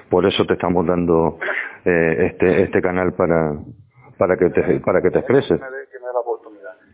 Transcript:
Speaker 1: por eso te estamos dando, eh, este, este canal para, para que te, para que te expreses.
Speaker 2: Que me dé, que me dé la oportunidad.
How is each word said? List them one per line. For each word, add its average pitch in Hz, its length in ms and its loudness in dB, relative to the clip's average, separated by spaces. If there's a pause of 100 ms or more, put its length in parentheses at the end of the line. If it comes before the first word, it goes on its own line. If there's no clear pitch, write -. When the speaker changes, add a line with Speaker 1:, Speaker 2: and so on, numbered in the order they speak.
Speaker 1:
por 90 160 2
eso 98 200 2
te 92 80 0
estamos 90 320 0
dando, 85 520 2 (480)
eh, 85 460 2
este, 90 320 2
este 90 180 0
canal 90 320 -2
para, 82 400 0 (640)
para 92 180 2
que 90 140 2
te, 82 320 0
para 92 200 0
que 87 100 2
te 78 80 0
expreses. 123 380 0
Speaker 2:
Que 143 60 -6
me 131 80 -14
dé, 135 180 -14
que 131 100 -20
me 123 80 -14
dé 123 60 -10
la 123 60 -2
oportunidad. 110 540 -10 (200)